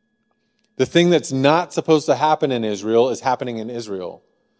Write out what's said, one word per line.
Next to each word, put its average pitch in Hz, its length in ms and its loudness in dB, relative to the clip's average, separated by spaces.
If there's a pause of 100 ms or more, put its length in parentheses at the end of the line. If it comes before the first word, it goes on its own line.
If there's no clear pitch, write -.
(760)
The 131 80 0
thing 175 240 4
that's 165 240 0
not 147 400 2
supposed 156 340 0
to 147 80 2
happen 151 380 0
in 120 100 -2
Israel 110 460 0
is 117 120 -6
happening 123 360 -4
in 113 140 -10
Israel. 101 520 -10 (380)